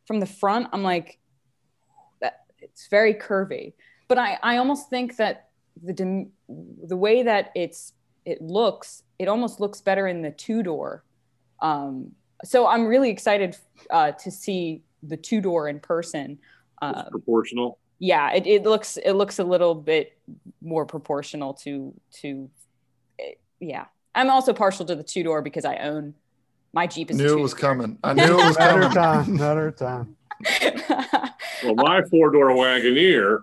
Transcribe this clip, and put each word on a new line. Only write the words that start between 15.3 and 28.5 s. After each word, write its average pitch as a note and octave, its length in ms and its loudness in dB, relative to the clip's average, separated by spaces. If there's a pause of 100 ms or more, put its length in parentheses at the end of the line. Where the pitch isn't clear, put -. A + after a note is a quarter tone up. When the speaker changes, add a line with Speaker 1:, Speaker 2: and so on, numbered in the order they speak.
Speaker 1:
door E3+ 280 -2
in D3 100 -8
person. D#3+ 580 -6 (460)
Speaker 2:
It's C#3+ 160 -6
Speaker 1:
Uh, - 100 -14
Speaker 2:
proportional. A#2 680 -2 (220)
Speaker 1:
Yeah, E3 340 2
it, F#3 140 0
it G3+ 160 4
looks, G#3+ 340 0
it - 160 0
looks G3 260 0
a G3 40 -2
little F3 320 2
bit D#3 420 -2 (440)
more D#3+ 240 -4
proportional C#3+ 680 -8
to, C#3 400 -12 (280)
to, C3+ 280 -12 (680)
eh, - 140 -14 (260)
yeah. D#3+ 260 -12 (300)
I'm C4 160 2
also C4 220 4
partial G3 340 0
to F3 80 -4
the D3+ 80 -12
two - 200 -6
door D#3+ 200 -2
because D3 220 -8
I C3+ 120 -4
own, D3 380 -8 (580)
my F3 140 0
Jeep E3+ 240 -8
is - 80 -2
a C#3 40 2
Speaker 3:
Knew D3 100 4
it - 40 4
Speaker 1:
two D3+ 40 2
Speaker 3:
was C3+ 120 -2
Speaker 1:
door. - 60 -14
Speaker 3:
coming. B2+ 440 0
I C#3 100 0
knew E3+ 260 6
it E3 60 6
was D#3+ 140 4